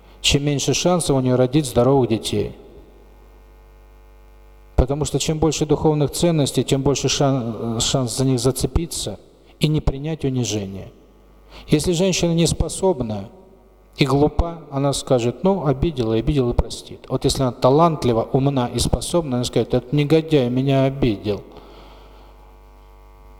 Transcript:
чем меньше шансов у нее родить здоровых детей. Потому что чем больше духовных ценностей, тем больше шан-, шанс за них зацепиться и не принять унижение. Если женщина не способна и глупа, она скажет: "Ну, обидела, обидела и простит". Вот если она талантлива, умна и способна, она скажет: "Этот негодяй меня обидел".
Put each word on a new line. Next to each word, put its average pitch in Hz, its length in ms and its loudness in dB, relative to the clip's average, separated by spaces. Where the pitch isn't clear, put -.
чем 143 240 2
меньше 143 300 0
шансов 175 420 2
у 135 40 2
нее 127 160 2
родить 127 280 2
здоровых 127 460 2
детей. - 420 -2
Потому 139 320 2
что 147 120 -2
чем 160 200 -2
больше 156 260 0
духовных 147 460 2
ценностей, 151 520 0
тем 135 200 0
больше 135 260 0
шан-, 117 720 -2
шанс 123 360 -2
за 131 100 0
них 131 120 2
зацепиться 131 800 -2
и 156 100 2
не 151 120 2
принять 147 440 -4
унижение. 104 680 -4
Если 151 240 2
женщина 170 420 0
не 165 120 2
способна 127 840 -2
и 156 80 2
глупа, 151 640 0
она 139 220 0
скажет: 120 500 0
"Ну, 190 240 0
обидела, 131 480 0
обидела 123 360 0
и 120 40 -2
простит". - 540 -10
Вот - 160 -4
если 139 180 0
она 123 100 0
талантлива, 135 800 2
умна 135 400 2
и 120 60 -2
способна, 151 580 -2
она 123 80 -2
скажет: 117 280 -2
"Этот 127 220 -2
негодяй 147 560 2
меня 135 340 2
обидел". 110 580 -2